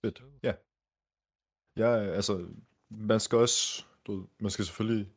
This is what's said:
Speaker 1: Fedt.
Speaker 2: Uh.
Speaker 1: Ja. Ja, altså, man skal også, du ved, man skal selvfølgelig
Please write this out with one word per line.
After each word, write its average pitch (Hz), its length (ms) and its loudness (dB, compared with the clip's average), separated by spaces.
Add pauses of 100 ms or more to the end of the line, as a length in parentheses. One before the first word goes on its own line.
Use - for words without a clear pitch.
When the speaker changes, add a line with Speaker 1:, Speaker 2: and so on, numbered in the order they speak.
Speaker 1:
Fedt. 107 160 -4
Speaker 2:
Uh. 135 120 -20 (100)
Speaker 1:
Ja. 120 120 0 (1200)
Ja, 117 200 4 (180)
altså, 92 340 -2 (420)
man 110 300 2
skal - 180 2
også, - 460 2 (220)
du 101 140 -6
ved, 95 60 -14 (120)
man 104 120 -2
skal 98 140 -2
selvfølgelig 110 520 -2